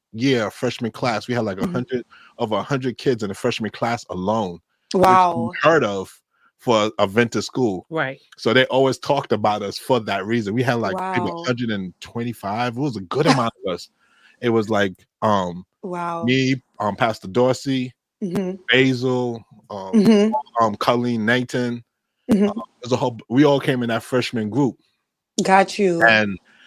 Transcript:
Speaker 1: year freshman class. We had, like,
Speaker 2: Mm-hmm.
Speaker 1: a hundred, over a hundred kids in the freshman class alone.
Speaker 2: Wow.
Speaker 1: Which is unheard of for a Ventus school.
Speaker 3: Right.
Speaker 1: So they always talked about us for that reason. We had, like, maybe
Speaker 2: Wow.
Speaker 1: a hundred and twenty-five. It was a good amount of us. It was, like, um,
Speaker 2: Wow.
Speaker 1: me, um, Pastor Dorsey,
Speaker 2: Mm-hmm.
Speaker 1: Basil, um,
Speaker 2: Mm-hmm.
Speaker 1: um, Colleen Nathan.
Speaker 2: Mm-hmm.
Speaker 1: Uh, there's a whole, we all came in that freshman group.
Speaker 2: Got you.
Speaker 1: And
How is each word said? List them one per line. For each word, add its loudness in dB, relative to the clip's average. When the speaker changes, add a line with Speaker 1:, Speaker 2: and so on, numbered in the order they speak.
Speaker 1:
year 0
freshman -4
class. -4
We 0
had, 0
like, -6
Speaker 2:
Mm-hmm. -2
Speaker 1:
a -8
hundred, -4
over -2
a -2
hundred -4
kids -2
in -4
the -8
freshman -4
class -4
alone. -4
Speaker 2:
Wow. 4
Speaker 1:
Which -6
is -8
unheard 6
of -6
for 2
a 4
Ventus 0
school. -2
Speaker 3:
Right. -6
Speaker 1:
So 0
they 6
always 2
talked -2
about 0
us -8
for 0
that -4
reason. -2
We 0
had, 2
like, -2
maybe -2
Speaker 2:
Wow. -10
Speaker 1:
a -6
hundred -2
and -6
twenty-five. -6
It -6
was -4
a -8
good -2
amount 2
of -4
us. -14
It 0
was, 2
like, 0
um, 0
Speaker 2:
Wow. -6
Speaker 1:
me, 0
um, -2
Pastor -2
Dorsey, 0
Speaker 2:
Mm-hmm. -4
Speaker 1:
Basil, 2
um, -10
Speaker 2:
Mm-hmm. 4
Speaker 1:
um, 0
Colleen 0
Nathan. -2
Speaker 2:
Mm-hmm. 2
Speaker 1:
Uh, -8
there's -4
a 2
whole, -2
we 6
all 4
came 0
in -2
that -2
freshman -2
group. 0
Speaker 2:
Got 4
you. 2
Speaker 1:
And 4